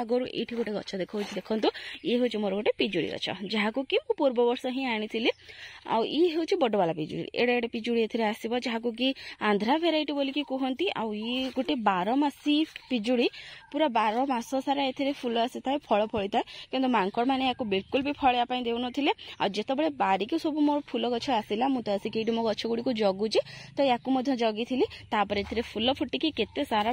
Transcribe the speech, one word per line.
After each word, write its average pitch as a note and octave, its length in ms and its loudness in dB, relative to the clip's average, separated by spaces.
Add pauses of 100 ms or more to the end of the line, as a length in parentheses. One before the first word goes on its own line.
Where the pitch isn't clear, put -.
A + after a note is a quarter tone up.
ଆଗରୁ B3 320 0
ଏଇଠି A#3 240 -4
ଗୋଟେ G#3+ 160 -2
ଗଛ - 240 -6
ଦେଖଉଛି। G3 400 -4
ଦେଖନ୍ତୁ, A3 320 0 (320)
ଇଏ A3+ 160 2
ହେଉଛି A#3+ 240 0
ମୋର G3+ 140 0
ଗୋଟେ A3+ 260 2
ପିଜୁଳି G3 320 0
ଗଛ, - 140 -6 (260)
ଯାହାକୁ A3 320 0
କି F4+ 160 -2
ମୁଁ - 160 -2
ପୂର୍ବ C4 220 2 (100)
ବର୍ଷ B3 240 -2
ହିଁ C4 160 -4
ଆଣିଥିଲି। A3+ 420 -2 (560)
ଆଉ A3+ 200 2
ଇଏ E4+ 240 2
ହେଉଛି E4 320 0
ବଡ଼ବାଲା G3+ 320 2
ପିଜୁଳି, D#3 300 -6 (100)
ଏଡ଼େ B3 220 2
ଏଡ଼େ A#3 120 -2
ପିଜୁଳି A#3 340 -2
ଏଥିରେ A3+ 240 0
ଆସିବ, A3 260 -2 (140)
ଯାହାକୁ A#3 220 -2 (100)
କି C4 100 2 (320)
ଆନ୍ଧ୍ରା G#3 420 2
ଭେରାଇଟି D#4 360 2
ବୋଲିକି C#4 320 0
କୁହନ୍ତି। C4 360 0 (140)
ଆଉ A3 140 -2
ଇଏ A#3+ 280 -2 (140)
ଗୋଟେ C4 180 0 (140)
ବାରମାସୀ C4+ 640 2 (360)
ପିଜୁଳି, B3 360 2 (440)
ପୁରା D4+ 160 2 (120)
ବାର G#3+ 160 2 (120)
ମାସ A#3+ 240 -2 (160)
ସାରା C#4 240 0
ଏଥିରେ C#4 300 -2
ଫୁଲ A#3 160 -2 (100)
ଆସିଥାଏ, B3+ 300 -2 (100)
ଫଳ G#3 200 4
ଫଳିଥାଏ, G#3+ 380 -2 (260)
କିନ୍ତୁ C4 180 0
ମାଙ୍କଡ଼ମାନେ A#3+ 600 2
ୟାକୁ B3 220 -4
ବିଲକୁଲ G3 300 0
ବି C#4+ 180 -2
ଫଳିବା B3 300 4
ପାଇଁ B3+ 140 -2
ଦେଉନଥିଲେ। B3 480 0 (260)
ଆଉ G3+ 180 0
ଯେତେବେଳେ C#4 340 0 (120)
ବାରିକୁ G3 360 2
ସବୁ D#4 220 -2
ମୋର D4 260 4
ଫୁଲ A3+ 240 -2
ଗଛ A#3 160 -2 (140)
ଆସିଲା, A3 280 0
ମୁଁ C4 140 2
ତ G#3+ 140 -6
ଆସିକି G#3+ 220 -6
ଏଇଠି A3 140 0
ମୋ A3+ 140 0
ଗଛ G#3 240 0
ଗୁଡ଼ିକୁ A#3 200 -2 (120)
ଜଗୁଛି, G#3 380 2 (360)
ତ - 20 0 (120)
ୟାକୁ A#3+ 240 0
ମଧ୍ୟ C4 220 2
ଜଗିଥିଲି। A#3 500 2 (240)
ତାପରେ G#3 320 0
ଏଥିରେ G#3+ 200 -2
ଫୁଲ A#3+ 260 -2 (100)
ଫୁଟିକି C#4 300 -2 (100)
କେତେ A#3+ 260 -4
ସାରା A3 280 0